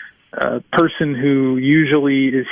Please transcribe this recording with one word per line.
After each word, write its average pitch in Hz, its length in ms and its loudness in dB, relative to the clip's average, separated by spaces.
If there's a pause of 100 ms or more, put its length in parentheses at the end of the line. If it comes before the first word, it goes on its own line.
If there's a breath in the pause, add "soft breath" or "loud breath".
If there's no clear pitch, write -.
(360 loud breath)
uh, 123 260 -4 (100)
person 160 420 0
who 131 440 0
usually 139 720 2
is 127 220 -2